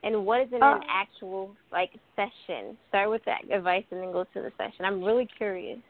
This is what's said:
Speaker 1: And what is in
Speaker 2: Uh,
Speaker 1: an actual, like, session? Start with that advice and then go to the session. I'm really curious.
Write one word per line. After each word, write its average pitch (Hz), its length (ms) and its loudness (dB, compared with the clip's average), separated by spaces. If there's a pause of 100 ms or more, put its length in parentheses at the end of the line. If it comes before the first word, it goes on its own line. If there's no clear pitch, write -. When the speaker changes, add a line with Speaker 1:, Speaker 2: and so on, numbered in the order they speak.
Speaker 1:
And 214 200 0
what 233 160 4
is 254 100 0
in 247 100 2
Speaker 2:
Uh, 277 140 8
Speaker 1:
an - 140 -4
actual, 190 640 -6 (160)
like, 185 200 0 (260)
session? 185 600 -6 (120)
Start 202 200 4
with 226 140 -2
that - 260 -4
advice 185 400 2
and 185 120 -8
then 185 100 -6
go 180 140 -2
to - 160 -10
the 226 160 -8
session. - 260 -8
I'm 190 180 0
really 226 360 2
curious. 208 420 -6 (100)